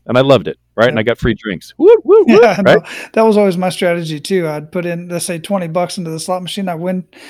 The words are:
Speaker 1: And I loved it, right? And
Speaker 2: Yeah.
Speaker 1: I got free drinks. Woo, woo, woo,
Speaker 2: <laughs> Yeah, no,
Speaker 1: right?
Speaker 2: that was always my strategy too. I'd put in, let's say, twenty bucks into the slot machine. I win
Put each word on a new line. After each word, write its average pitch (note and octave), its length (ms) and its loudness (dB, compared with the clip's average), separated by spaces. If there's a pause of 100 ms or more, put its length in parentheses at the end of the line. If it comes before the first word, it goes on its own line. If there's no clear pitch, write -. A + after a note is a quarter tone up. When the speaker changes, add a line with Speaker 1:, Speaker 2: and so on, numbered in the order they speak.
Speaker 1:
And A#2+ 100 0
I C3 40 6
loved C3 260 2
it, D#2 100 -8 (180)
right? A2+ 120 2
And A#2+ 100 -2
Speaker 2:
Yeah. A2 40 0
Speaker 1:
I - 20 0
got A#2 140 -2
free A#2 180 -2
drinks. - 420 -12
Woo, G#4+ 260 6
woo, F#4+ 240 4
woo, F#4 140 6
Speaker 2:
<laughs> - 0 -
Yeah, G3+ 240 4
no, C#3+ 100 6
Speaker 1:
right? - 380 -6
Speaker 2:
that A3 80 2
was A3 160 4
always F#3+ 200 2
my F#3 120 -2
strategy E3 500 -4
too. F3 280 -4
I'd D3+ 240 -10
put F3 140 -6
in, F3 240 -8
let's E3+ 160 -8
say, E3+ 140 -8
twenty F3+ 280 -6
bucks F3 300 -4
into E3 120 -8
the D#3+ 100 -10
slot F#3 220 -6
machine. F#3 260 -8
I F3 80 -6
win F3+ 320 -8 (220)